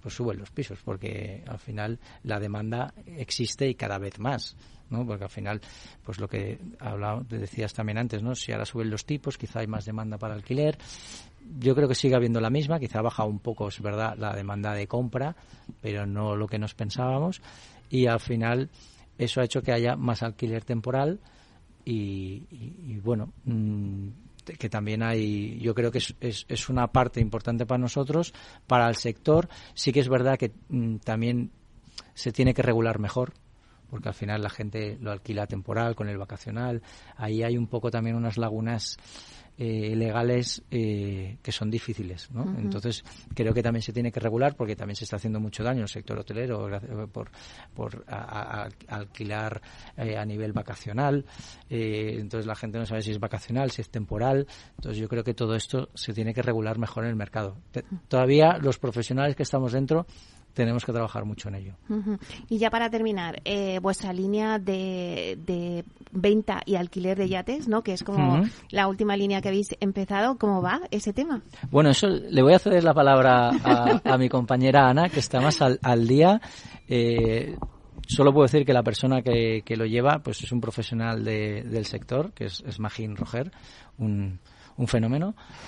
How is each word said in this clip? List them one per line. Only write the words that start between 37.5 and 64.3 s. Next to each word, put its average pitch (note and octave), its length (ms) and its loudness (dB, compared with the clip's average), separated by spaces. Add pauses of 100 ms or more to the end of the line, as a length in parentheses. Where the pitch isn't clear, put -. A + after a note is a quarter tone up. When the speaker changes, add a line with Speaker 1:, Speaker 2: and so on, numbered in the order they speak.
Speaker 1:
un A#2 100 -2
poco A#2 240 -2
también A#2 240 -2
unas A#2 220 -2
lagunas, A2 600 -4 (580)
eh, A2 400 -2
legales, A#2+ 760 0
eh, G2+ 720 -2
que G#2+ 80 -8
son G#2+ 180 -4
difíciles, G2+ 600 -6
¿no? A#2 100 -6
Speaker 2:
Ujú. D#3+ 160 -4
Speaker 1:
Entonces, G#2 460 -4 (320)
creo A2+ 180 2
que A#2 80 2
también A2+ 220 0
se A2+ 100 -8
tiene A#2+ 180 -2
que - 80 -4
regular, A#2+ 360 2
porque G#2+ 200 -4
también G2+ 200 -8
se - 80 -8
está G#2+ 140 -8
haciendo G#2+ 220 -4
mucho G#2+ 240 -6
daño B2+ 140 0
en A2+ 60 -2
el G#2 60 -6
sector G#2 280 -8
hotelero, G#2+ 500 -6
gra-, G2 160 -6
eh, G#2+ 240 -8
por, A2 220 -12 (460)
por - 320 -10
a-, G#2+ 80 -10
a-, G#2+ 500 -8
a-, G#2+ 40 -12 (180)
alquilar, G#2+ 760 -8 (340)
eh, A2 220 -6
a G#2+ 80 -6
nivel G#2+ 280 -6
vacacional. A2+ 720 -2 (460)
Eh, A2 500 -4
entonces G#2+ 280 -6
la G#2+ 80 -4
gente A2+ 240 -8
no A2+ 80 -4
sabe A2 160 -4
si G#2+ 80 -4
es G#2+ 80 -4
vacacional, A#2 500 -2
si - 120 -8
es G2 100 -10
temporal. A#2+ 560 0 (300)
Entonces G#2+ 220 -6
yo A2 80 -4
creo A#2 160 -2
que A#2+ 120 -2
todo A2+ 180 0
esto A#2+ 400 -2
se - 200 -8
tiene A2 200 -2
que B2 80 -2
regular A2 380 0
mejor A2+ 240 -4
en A#2 80 -2
el A2+ 40 -2
mercado. G#2 420 -6 (140)
Te-, - 140 -6 (220)
todavía D3 500 6
los C#3 220 0
profesionales C3 560 0
que D3 80 -2
estamos C3 300 0
dentro C3+ 340 2 (480)
tenemos A#2 300 2
que B2+ 60 -4
trabajar A2+ 340 -2
mucho G#2 240 -8
en G2+ 60 -8
ello. F#2+ 180 -10 (160)
Speaker 2:
Ujú. G#3 300 -2 (280)
Y A3+ 120 0
ya A3+ 100 4
para A#3 180 0
terminar, G#3+ 560 -2
eh, G3 380 -2
vuestra F#3+ 320 0
línea G#3 460 0